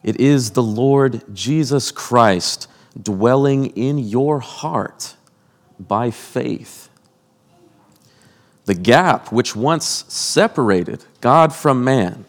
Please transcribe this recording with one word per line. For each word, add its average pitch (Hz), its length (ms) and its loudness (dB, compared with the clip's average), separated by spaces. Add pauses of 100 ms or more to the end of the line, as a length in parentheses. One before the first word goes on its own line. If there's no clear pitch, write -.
It 107 160 -4
is 127 320 2
the 131 100 0
Lord 123 600 0 (100)
Jesus 131 580 -2
Christ - 760 0 (320)
dwelling 135 680 0 (100)
in 139 220 -2
your 131 400 -2
heart - 760 -8 (640)
by 113 320 -4
faith. - 760 -10 (1800)
The 98 80 -2
gap 123 580 4
which 113 240 -2
once 147 500 -4
separated 117 1000 0 (160)
God 151 320 4
from 131 300 0
man 123 460 0